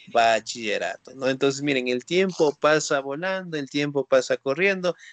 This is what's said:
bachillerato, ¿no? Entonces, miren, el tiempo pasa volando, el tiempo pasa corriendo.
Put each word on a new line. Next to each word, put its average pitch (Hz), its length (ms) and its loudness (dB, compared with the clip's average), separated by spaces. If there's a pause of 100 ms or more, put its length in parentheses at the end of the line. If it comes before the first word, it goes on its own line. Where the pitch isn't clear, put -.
(120)
bachillerato, 110 1040 0
¿no? 123 140 -2
Entonces, 135 320 0
miren, 131 260 0
el 123 160 -2
tiempo 170 560 2
pasa 151 400 2
volando, 165 580 -6
el 135 120 -8
tiempo 143 360 -2
pasa 131 300 2
corriendo. 175 600 0 (180)